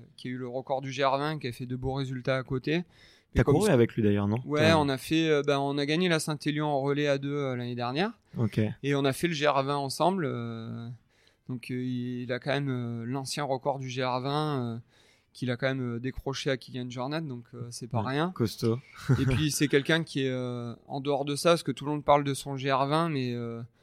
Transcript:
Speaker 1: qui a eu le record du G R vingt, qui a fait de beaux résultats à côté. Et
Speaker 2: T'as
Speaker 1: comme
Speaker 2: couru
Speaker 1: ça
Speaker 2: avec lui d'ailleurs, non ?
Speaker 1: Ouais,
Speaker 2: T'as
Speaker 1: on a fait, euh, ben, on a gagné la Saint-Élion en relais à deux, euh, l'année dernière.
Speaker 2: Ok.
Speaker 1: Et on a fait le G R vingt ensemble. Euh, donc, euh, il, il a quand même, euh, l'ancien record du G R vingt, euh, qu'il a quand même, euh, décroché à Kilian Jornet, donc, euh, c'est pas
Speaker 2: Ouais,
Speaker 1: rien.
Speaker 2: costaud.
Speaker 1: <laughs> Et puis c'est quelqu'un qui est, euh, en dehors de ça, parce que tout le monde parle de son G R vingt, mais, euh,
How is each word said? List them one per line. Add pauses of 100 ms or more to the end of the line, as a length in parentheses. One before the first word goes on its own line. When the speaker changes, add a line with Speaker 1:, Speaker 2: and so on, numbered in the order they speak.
(180)
Speaker 1:
qui
a
eu
le
record
du
G
R
vingt,
qui
a
fait
de
beaux
résultats
à
côté.
Et (520)
Speaker 2:
T'as
Speaker 1:
comme
Speaker 2:
couru
Speaker 1:
ça
Speaker 2:
avec
lui
d'ailleurs,
non ?
Speaker 1:
Ouais,
Speaker 2:
T'as
Speaker 1:
on
a
fait,
euh,
ben,
on
a
gagné
la
Saint-Élion
en
relais
à
deux,
euh,
l'année
dernière. (260)
Speaker 2:
Ok. (240)
Speaker 1:
Et
on
a
fait
le
G
R
vingt
ensemble.
Euh, (580)
donc,
euh,
il,
il
a
quand
même,
euh,
l'ancien
record
du
G
R
vingt, (140)
euh, (540)
qu'il
a
quand
même,
euh,
décroché
à
Kilian
Jornet,
donc,
euh,
c'est
pas
Speaker 2:
Ouais,
Speaker 1:
rien.
Speaker 2:
costaud. (280)
Speaker 1:
<laughs>
Et
puis
c'est
quelqu'un
qui
est,
euh, (100)
en
dehors
de
ça,
parce
que
tout
le
monde
parle
de
son
G
R
vingt,
mais,
euh, (220)